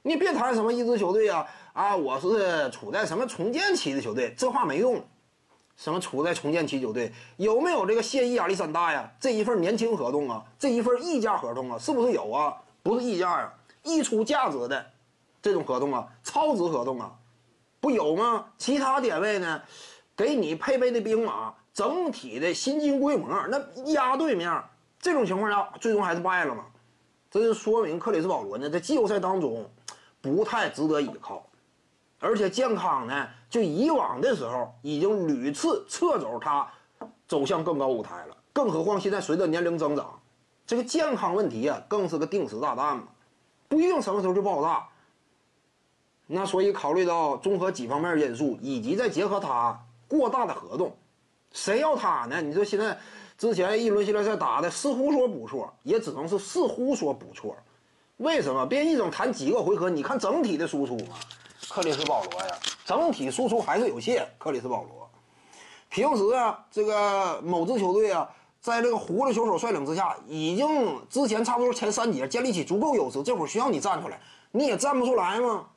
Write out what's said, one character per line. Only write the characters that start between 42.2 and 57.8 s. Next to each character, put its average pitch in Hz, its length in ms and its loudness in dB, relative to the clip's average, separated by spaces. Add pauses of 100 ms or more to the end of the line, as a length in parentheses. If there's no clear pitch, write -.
定 165 240 -2
时 107 100 -8
炸 135 160 -2
弹 139 220 -2
嘛， 120 60 -10 (640)
不 302 120 2
一 320 40 6
定 349 180 4
什 202 100 -4
么 202 100 0
时 185 60 0
候 185 60 2
就 196 80 4
爆 190 220 2
炸。 160 200 0 (1400)
那 175 200 -4
所 190 180 2
以 202 80 4
考 147 220 -2
虑 185 120 4
到 165 320 0
综 190 220 0
合 185 120 0
几 151 160 -8
方 143 140 -2
面 165 180 0
因 131 160 0
素， 151 240 -2
以 135 220 -4
及 254 140 -2
再 254 120 0
结 165 180 0
合 196 140 0
他 120 400 0 (280)
过 269 220 2
大 247 160 0
的 180 80 -4
合 - 220 -10
同， 165 160 0 (640)
谁 202 260 0
要 302 160 2
他 160 300 0
呢？ 143 160 -4
你 147 120 -4
说 196 100 2
现 208 140 0
在 208 200 -2 (400)
之 220 180 0
前 196 260 2
一 233 80 2
轮 208 160 4
系 202 60 0
列 208 100 2
赛 208 140 0
打 139 260 0
的 170 80 0
似 277 220 -2
乎 269 220 2
说 254 120 4
不 151 220 -4
错， 127 260 -8 (100)
也 175 140 2
只 220 140 -2
能 139 160 -6
是 196 100 0
似 269 300 0
乎 254 260 0
说 151 200 0
不 - 200 -10
错。 - 220 -10 (640)